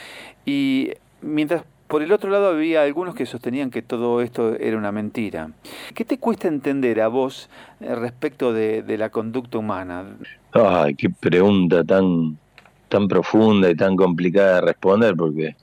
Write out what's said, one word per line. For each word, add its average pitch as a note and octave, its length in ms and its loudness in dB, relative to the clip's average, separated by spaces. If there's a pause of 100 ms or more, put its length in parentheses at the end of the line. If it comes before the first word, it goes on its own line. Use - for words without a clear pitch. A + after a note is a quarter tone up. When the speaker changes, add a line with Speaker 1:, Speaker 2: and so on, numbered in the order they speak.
(460)
Speaker 1:
y C3+ 460 -2 (300)
mientras D3+ 420 -2 (240)
por D3+ 160 -2
el E3 80 -4
otro G3+ 180 0
lado G3 200 2
había D#3+ 340 0
algunos D3+ 320 -2
que B2+ 100 -4
sostenían B2 460 -6
que A2+ 100 -8
todo A#2+ 400 -2
esto A#2 340 -2
era A2+ 220 -4
una G#2 140 -4
mentira. G#2 580 -8 (460)
¿Qué A#3 100 -6
te C#4 140 -4
cuesta G#3 280 -4
entender C3+ 540 0
a A2 60 2
vos, C3 420 -4 (320)
eh, B2 140 -6
respecto A#2+ 580 -4
de, A2 300 -2
de G#2+ 140 -4
la G#2+ 120 -4
conducta A#2 480 -6
humana? F#2 480 -8 (460)
Speaker 2:
Ay, F2+ 420 4
qué - 160 -2
pregunta F2+ 760 2
tan, E2+ 540 2 (520)
tan G2+ 180 2
profunda G2 640 4
y E2 40 0
tan F#2+ 200 2
complicada F2+ 600 4
de F2 60 4
responder, F#2+ 540 2
porque D#2 480 -2